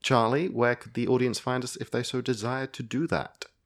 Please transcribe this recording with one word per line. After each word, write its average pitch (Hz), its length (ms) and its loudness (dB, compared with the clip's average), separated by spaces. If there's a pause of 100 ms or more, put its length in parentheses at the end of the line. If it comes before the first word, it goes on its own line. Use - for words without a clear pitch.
Charlie, 131 460 4
where 120 260 2
could - 200 -12
the 117 120 0
audience 123 320 2
find 127 260 -2
us - 120 -10
if 117 140 -10
they 120 120 0
so 127 200 -4
desired 127 520 -2
to - 80 -8
do 139 260 -2
that? - 360 -4 (220)